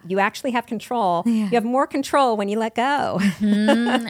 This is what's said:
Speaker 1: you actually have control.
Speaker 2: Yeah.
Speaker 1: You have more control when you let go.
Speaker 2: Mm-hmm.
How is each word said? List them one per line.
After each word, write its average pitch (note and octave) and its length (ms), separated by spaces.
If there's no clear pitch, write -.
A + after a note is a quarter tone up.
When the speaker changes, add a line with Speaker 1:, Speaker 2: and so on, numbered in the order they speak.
Speaker 1:
you F#3 140
actually G#3+ 320
have A#3 160
control. G#3 600
Speaker 2:
Yeah. A3 180
Speaker 1:
You F#3+ 60
have A3+ 140
more B3+ 220
control C4+ 500
when G3+ 120
you G#3 100
let A3+ 160
go. B3+ 460
Speaker 2:
Mm-hmm. G#3+ 880